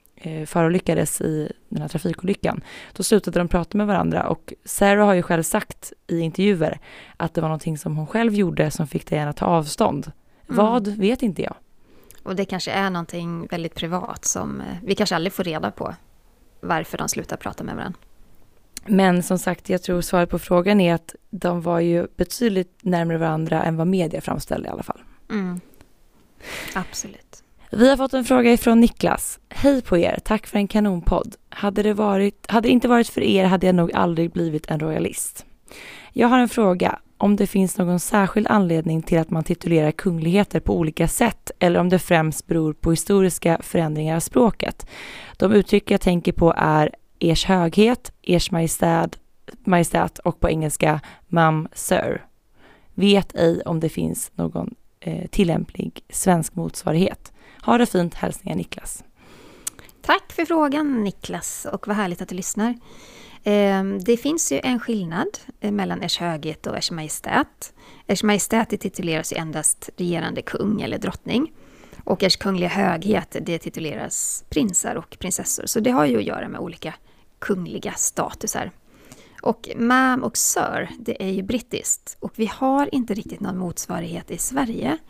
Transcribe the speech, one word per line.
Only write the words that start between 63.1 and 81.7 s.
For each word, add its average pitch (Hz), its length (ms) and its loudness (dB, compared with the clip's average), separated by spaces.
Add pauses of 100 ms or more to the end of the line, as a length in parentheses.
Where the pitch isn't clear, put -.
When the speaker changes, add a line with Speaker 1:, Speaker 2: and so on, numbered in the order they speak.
Speaker 2:
Ehm, 196 600 2
det 233 120 4
finns 294 360 -2
ju 277 100 0
en 247 180 0
skillnad, 196 460 -4 (340)
eh, 208 120 -4
mellan 180 300 -4
Ers 170 160 -4
höghet 160 480 -6
och - 100 -4
Ers - 140 -4
majestät. 170 800 -4 (340)
Ers 202 160 0
majestät, 214 480 0
det 202 60 -4
tituleras 165 560 -6
ju - 40 -6
endast 156 600 -4
regerande 175 460 -4
kung - 400 -4
eller - 160 -6
drottning. - 540 -4 (520)
Och - 180 -2
Ers 180 140 2
kungliga 180 320 -2
höghet, 185 720 0
det 165 180 -6
tituleras - 920 -8
prinsar - 460 0
och - 240 -12
prinsessor. - 480 -6
Så - 140 -2
det 226 100 2
har 269 160 4
ju 247 120 2
att 208 60 0
göra - 240 -6
med - 120 -10
olika 170 340 -10 (440)
kungliga 185 540 -6
statusar. - 800 -6 (720)
Och - 340 -4
ma'am 254 460 2
och 233 140 -4
sir, - 520 -2 (100)
det 226 260 -8
är 190 60 -4
ju 190 120 -4
brittiskt. - 800 -6